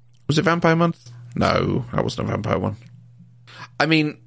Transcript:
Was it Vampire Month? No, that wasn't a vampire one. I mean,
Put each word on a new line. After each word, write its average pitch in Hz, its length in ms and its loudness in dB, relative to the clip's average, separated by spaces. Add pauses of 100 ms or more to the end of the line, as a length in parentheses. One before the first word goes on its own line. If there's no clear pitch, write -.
(280)
Was 147 100 0
it 151 60 4
Vampire 165 320 2
Month? 170 340 0 (260)
No, 92 480 0 (100)
that - 100 0
wasn't - 240 -4
a 104 40 -4
vampire 104 280 -2
one. 98 160 -4 (1040)
I 151 80 2
mean, 156 400 0